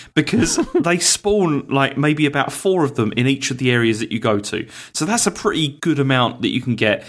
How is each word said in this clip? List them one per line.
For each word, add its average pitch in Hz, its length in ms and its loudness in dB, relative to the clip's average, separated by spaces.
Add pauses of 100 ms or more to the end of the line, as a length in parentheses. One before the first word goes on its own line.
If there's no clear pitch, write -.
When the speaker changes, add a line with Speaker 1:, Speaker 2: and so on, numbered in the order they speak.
(160)
Speaker 1:
Because 160 400 2
Speaker 2:
<laughs> 349 240 0
Speaker 1:
they 175 180 2
spawn, 175 720 0
like, 135 280 0
maybe 151 300 2
about 143 240 0
four 190 320 0
of 131 140 -2
them 110 200 0
in 123 120 2
each 135 240 -2
of 123 60 -10
the 127 120 0
areas 113 300 2
that 113 100 -8
you 113 80 -4
go 104 220 0
to. - 260 -6 (260)
So - 120 -4
that's 226 240 0
a - 20 -2
pretty 151 520 -2
good 147 180 0
amount 127 420 0
that 113 60 0
you - 120 -2
can 120 140 -2
get. 107 340 0